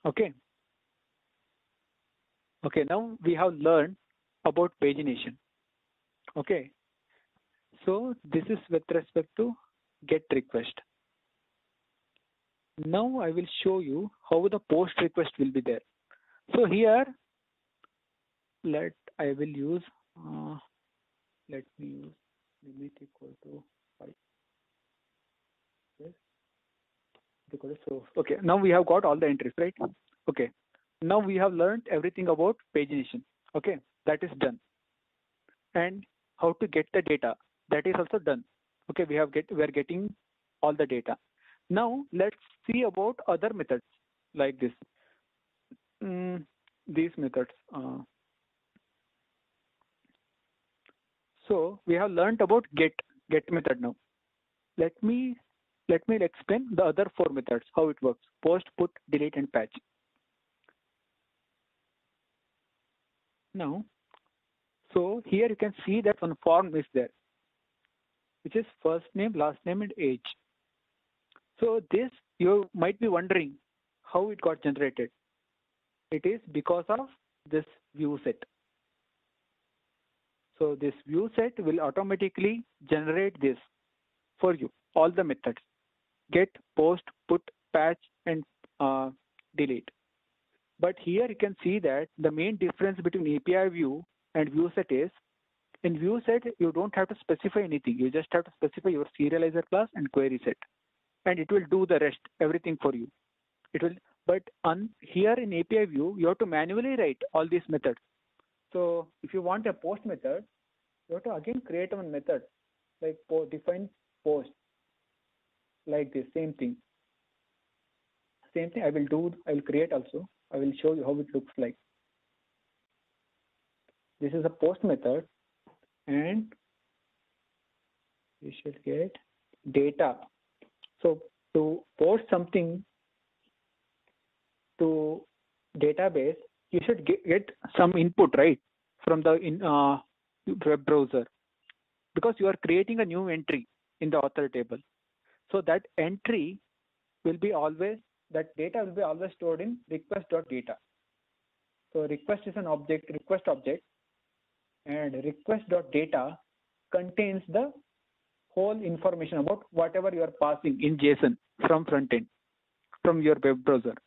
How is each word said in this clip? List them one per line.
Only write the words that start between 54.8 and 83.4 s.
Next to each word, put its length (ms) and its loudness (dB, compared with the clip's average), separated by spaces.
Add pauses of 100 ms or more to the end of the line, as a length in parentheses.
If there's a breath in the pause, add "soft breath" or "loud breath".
me, 340 -2 (540)
let 180 2
me 140 2
explain 520 -2
the 100 4
other 300 2
four 160 2
methods, 340 -2 (120)
how 140 4
it 100 -8
works: 240 0 (180)
post, 220 2 (140)
put, 120 0 (200)
delete, 260 0
and 160 -4
patch. 200 -2 (3750)
Now, 320 -6 (1120)
so 320 0
here 240 2
you 60 -4
can 180 -4 (100)
see 160 0
that 220 2
one 200 -4
form 320 4
is 200 -2
there, 160 0 (1300)
which 120 -6
is 80 0 (180)
first 320 -2
name, 200 -2
last 320 -2
name, 160 -4
and 160 -8
age. 260 -2 (1400)
So 200 2 (100)
this, 200 0 (280)
you 340 4
might 280 0
be 80 2
wondering 460 0 (480)
how 280 0
it 120 -12
got 200 0
generated. 480 -2 (1000)
It 120 -4
is 160 0 (120)
because 360 -2
of 200 -2 (420)
this 140 -2 (320)
view 260 -4
set. 140 -4 (2250)
So 240 -2
this 140 -4 (100)
view 300 -2
set 240 -2
will 220 0
automatically 800 -2 (260)
generate 520 -2